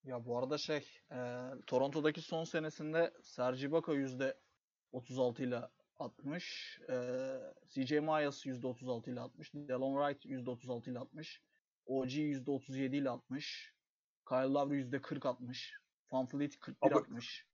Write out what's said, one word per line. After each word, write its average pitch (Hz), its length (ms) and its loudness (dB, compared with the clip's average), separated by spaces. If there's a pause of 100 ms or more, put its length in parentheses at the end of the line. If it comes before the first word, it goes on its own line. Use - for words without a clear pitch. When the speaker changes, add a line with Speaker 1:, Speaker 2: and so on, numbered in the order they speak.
Speaker 1:
Ya 123 220 -6
bu 120 120 0
arada 131 200 2
şey, 143 300 0 (240)
e, 127 60 -6 (500)
Toronto'daki 147 540 4
son 165 220 -2
senesinde 156 800 2
Serge 127 440 0
Ibaka 156 280 2
yüzde 135 460 0 (520)
otuz 127 280 -6
altı 123 240 2
ile 123 180 0 (380)
atmış, - 800 -8 (100)
e, 127 60 0 (720)
C 135 160 0
J 147 140 4
Myers 151 460 2
yüzde 127 220 -4
otuz 127 220 -4
altı 120 220 -2
ile 120 80 -6
atmış, - 340 -14
Delon 135 420 -2
Wright 143 300 2
yüzde 127 240 -4
otuz 123 200 -8
altı 120 220 -4
ile 123 80 -4
atmış, 151 420 -12 (440)
O 131 220 0
G 143 140 0
yüzde 143 300 0
otuz 135 260 -2
yedi 135 180 0
ile 139 140 2
atmış, - 640 -6 (560)
Kyle 131 240 6
Lowry 143 220 4
yüzde 127 260 0
kırk - 240 -4
atmış, 127 540 -4 (320)
Van 131 220 2
Vliet 143 260 -2
kırk - 240 -6
bir 135 40 8
Speaker 2:
Abi, 143 80 8
Speaker 1:
atmış. - 580 0